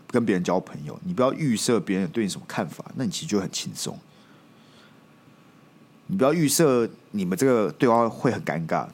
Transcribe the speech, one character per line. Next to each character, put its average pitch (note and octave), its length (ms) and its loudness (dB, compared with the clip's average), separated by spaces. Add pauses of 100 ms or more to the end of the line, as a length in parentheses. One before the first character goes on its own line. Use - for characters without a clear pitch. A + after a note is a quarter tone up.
(120)
跟 A#2+ 120 2
别 G#2+ 100 2
人 F2 100 0
交 F2+ 160 2
朋 - 240 -10
友， D2 180 -10
你 F2+ 100 -6
不 F#2 80 -2
要 C3 120 2
预 C3+ 240 0
设 A2+ 240 2
别 F#2 180 -2
人 F#2+ 120 -2
对 A2+ 120 -2
你 F#2+ 80 -2
什 - 80 -8
么 - 80 -14
看 - 220 -4
法， - 160 -14 (100)
那 B2+ 100 -4
你 G2+ 60 -2
其 - 120 -6
实 D#3+ 40 -10
就 G2+ 140 0
很 F2+ 100 -4
轻 - 240 -8
松。 - 240 -8 (2000)
你 F#2+ 100 -2
不 G2 60 2
要 C#3 100 6
预 E3 160 2
设 C3 400 4 (220)
你 G2+ 140 -2
们 F2+ 120 0
这 C3 80 0
个 A2 280 4
对 - 160 2
话 A#2 200 6
会 A#2 220 -2
很 F#2+ 140 -2
尴 D#2+ 240 -4
尬， E2 260 -2